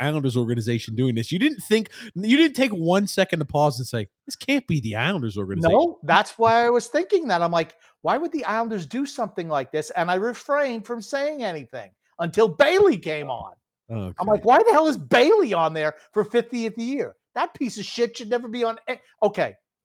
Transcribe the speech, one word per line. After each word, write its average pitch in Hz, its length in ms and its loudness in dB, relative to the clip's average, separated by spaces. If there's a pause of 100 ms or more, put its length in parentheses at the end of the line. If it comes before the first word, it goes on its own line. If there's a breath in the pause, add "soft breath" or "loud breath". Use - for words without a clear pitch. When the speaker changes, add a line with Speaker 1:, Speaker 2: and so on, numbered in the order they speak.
Speaker 1:
Islanders 135 360 -2
organization 117 600 -2
doing 127 180 0
this?" 113 180 -4
You 175 60 -2
didn't 262 240 -2
think, 220 280 0 (260 loud breath)
you 220 200 2
didn't 311 200 4
take 247 160 0
one 180 340 0
second 185 320 0
to 151 60 -2
pause 147 340 2
and 127 80 -6
say, 110 220 -6 (180)
"This - 100 -12
can't 277 300 -2
be 156 140 0
the 107 160 -4
Islanders 120 420 -2
organization." 104 340 -2
Speaker 2:
No, 320 300 2
that's 170 360 2
why 226 280 4
I 240 40 2
was 240 180 0
thinking 339 400 0
that. 175 140 2
I'm 170 100 0
like, 165 240 -2 (260 soft breath)
"Why 190 160 0
would 330 140 -6
the 285 120 -4
Islanders 214 420 -4
do 269 200 -6
something 185 420 -6
like 139 240 -4
this?" 151 180 -4
And 175 200 -2
I 185 60 0
refrained 240 680 -2
from 240 160 -10
saying 277 420 -6
anything 135 500 -10 (260)
until 175 300 2
Bailey 302 500 4
came 151 320 -6
on. 107 240 -12 (360)
Speaker 1:
Okay. 98 280 -6
Speaker 2:
I'm 190 80 -4
like, 214 180 2
"Why 262 180 8
the 453 100 6
hell 311 160 6
is 240 100 0
Bailey 254 560 4
on 160 180 2
there 156 220 -2 (180 soft breath)
for 208 120 0
fiftieth 233 520 -2
year? 233 400 -6 (200)
That 330 160 -2
piece 240 260 -6
of 196 60 -8
shit 233 320 -4
should 220 140 -12
never 240 180 -4
be 233 160 -4
on 226 140 -2 (100)
a-," 254 100 -6 (240 soft breath)
okay. 170 320 0 (300)